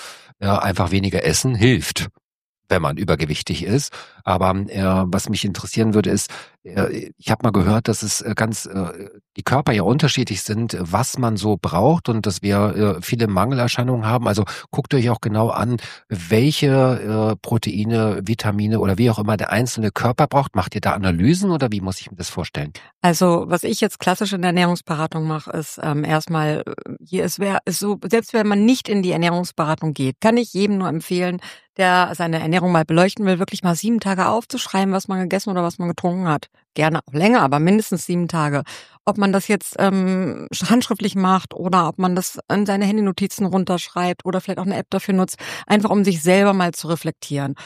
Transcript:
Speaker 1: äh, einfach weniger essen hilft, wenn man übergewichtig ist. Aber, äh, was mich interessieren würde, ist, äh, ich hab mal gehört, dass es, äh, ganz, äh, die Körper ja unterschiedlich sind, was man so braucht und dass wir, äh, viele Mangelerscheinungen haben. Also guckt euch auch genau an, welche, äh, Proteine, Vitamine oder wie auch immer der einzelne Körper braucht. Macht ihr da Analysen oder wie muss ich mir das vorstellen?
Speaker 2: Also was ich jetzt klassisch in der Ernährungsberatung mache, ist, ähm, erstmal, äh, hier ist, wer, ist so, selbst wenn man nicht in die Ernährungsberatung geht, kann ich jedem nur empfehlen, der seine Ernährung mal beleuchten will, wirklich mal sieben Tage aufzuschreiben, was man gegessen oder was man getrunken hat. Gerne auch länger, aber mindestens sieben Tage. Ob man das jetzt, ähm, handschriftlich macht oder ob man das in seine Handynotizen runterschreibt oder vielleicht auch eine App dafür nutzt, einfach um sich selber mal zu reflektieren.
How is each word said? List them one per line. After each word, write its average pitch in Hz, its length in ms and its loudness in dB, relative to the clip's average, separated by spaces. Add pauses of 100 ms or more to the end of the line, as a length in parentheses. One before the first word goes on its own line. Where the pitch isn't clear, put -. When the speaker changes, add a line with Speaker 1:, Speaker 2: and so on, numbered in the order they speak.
(380)
Speaker 1:
äh, 98 100 -2
einfach 95 420 0
weniger 95 340 0
essen 123 300 0
hilft, 131 540 2 (600)
wenn 90 140 2
man 73 160 -2
übergewichtig 80 640 -2
ist. 107 280 -2 (320)
Aber, 95 280 2 (180)
äh, 98 140 -4 (240)
was 92 240 -2
mich 101 160 -2
interessieren 104 480 0
würde, 95 160 4
ist, - 200 -2 (340)
äh, - 520 -4
ich - 140 -6
hab 110 140 0
mal 113 80 4
gehört, 101 360 4
dass 107 140 0
es, 104 200 -4
äh, 104 120 -6
ganz, 110 320 -2
äh, 92 420 -8 (280)
die 101 80 -8
Körper 147 280 2
ja 104 100 2
unterschiedlich 117 600 0
sind, 107 380 -4
was 90 360 -2
man 117 200 0
so 101 240 0
braucht 87 480 2
und 110 180 -2
dass 90 160 -4
wir, 101 560 2
äh, 90 40 -12
viele 117 260 0
Mangelerscheinungen 120 760 0
haben. 117 220 0
Also 101 180 2 (280)
guckt - 220 -4
euch 120 160 2
auch 113 100 -2
genau 110 300 0
an, 120 260 -2 (600)
welche, 127 960 2
äh, 101 80 -4
Proteine, 110 840 0
Vitamine 107 560 0
oder 95 180 2
wie 120 120 6
auch 107 80 0
immer 104 180 0
der - 160 -4
einzelne 110 380 0
Körper 123 360 0
braucht. 139 300 0
Macht - 180 -2
ihr - 60 -4
da 98 120 0
Analysen 107 580 2
oder 135 220 0
wie 101 80 -4
muss 95 200 -6
ich - 100 -18
mir 92 60 -20
das 85 140 -10
vorstellen? 76 420 -6 (300)
Speaker 2:
Also 175 440 4
was 170 160 -2
ich - 180 -2
jetzt - 200 -2
klassisch 196 320 0
in 180 100 -4
der 180 80 2
Ernährungsberatung 165 760 0
mache, 156 260 -6
ist, - 300 -8
ähm, 151 220 -2
erstmal, 156 600 -2
äh, - 60 -10 (320)
hier 170 200 -2
ist, - 140 -4
wer, 196 260 0
ist 180 140 -4
so, 202 200 -2 (120)
selbst 226 220 0
wenn 220 160 2
man 202 160 4
nicht 254 240 4
in 202 140 0
die 180 100 0
Ernährungsberatung 165 840 0
geht, 131 260 -2
kann 226 160 4
ich 240 160 0
jedem 202 260 0
nur 185 100 -2
empfehlen, 180 520 -2 (360)
der 180 400 2
seine 165 240 -2
Ernährung 170 320 2
mal 160 140 4
beleuchten 190 400 2
will, 185 120 2
wirklich 190 240 -6
mal 175 140 2
sieben 220 240 0
Tage 185 280 0
aufzuschreiben, 202 640 -2
was 196 140 -2
man 190 120 -2
gegessen 185 300 -2
oder 180 120 0
was 170 160 -4
man 175 100 -2
getrunken 180 380 -2
hat. 147 220 -2 (240)
Gerne 156 340 2
auch 123 60 -20
länger, 196 300 4
aber 139 160 4
mindestens 185 480 2
sieben 175 220 -2
Tage. 147 340 0 (420)
Ob 202 140 0
man 202 120 2
das 190 160 0
jetzt, - 320 -2
ähm, 185 680 0 (220)
handschriftlich 220 460 0
macht 185 360 2
oder 180 340 2
ob 160 120 -6
man 185 180 2
das - 220 -4 (120)
in 202 140 2
seine 196 220 0
Handynotizen 196 580 0
runterschreibt 180 800 -2
oder 180 160 -2
vielleicht 180 180 -6
auch 180 60 -4
eine 185 140 -2
App - 100 -6
dafür 196 240 -2
nutzt, 185 240 2 (300)
einfach 208 240 2
um 202 120 4
sich 180 200 2
selber 196 320 6
mal 180 180 0
zu - 160 -10
reflektieren. 143 680 -4 (120)